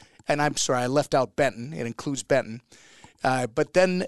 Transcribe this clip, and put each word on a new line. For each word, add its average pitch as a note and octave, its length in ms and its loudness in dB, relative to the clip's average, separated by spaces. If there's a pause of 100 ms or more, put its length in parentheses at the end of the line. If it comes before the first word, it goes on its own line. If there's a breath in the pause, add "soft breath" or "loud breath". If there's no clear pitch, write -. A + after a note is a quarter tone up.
(280 soft breath)
And D3 160 2
I'm C#3+ 140 0
sorry, B2 260 0
I B2 40 -2
left C#3 280 0
out B2+ 200 2
Benton. C3 380 -2
It B2 140 -6
includes C3+ 340 -8
Benton. B2 400 -2 (600 loud breath)
Uh, C3 240 0
but D3+ 260 -2
then F#3 340 4